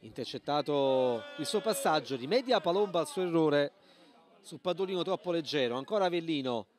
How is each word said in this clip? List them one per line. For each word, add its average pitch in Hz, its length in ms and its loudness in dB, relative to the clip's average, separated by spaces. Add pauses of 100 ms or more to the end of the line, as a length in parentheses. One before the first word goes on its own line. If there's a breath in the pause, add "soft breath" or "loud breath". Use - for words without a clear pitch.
Intercettato 135 1200 0 (160)
il 143 80 -6
suo 208 160 -2
passaggio. 156 540 0
Rimedia 226 440 0
Palomba 180 400 0
al 147 80 -2
suo 190 140 -4
errore. 156 500 2 (680 loud breath)
Sul 151 180 -18
Padolino 180 420 -2
troppo 180 280 -2
leggero. 135 480 0
Ancora 190 260 0
Avellino. 151 640 -2 (120)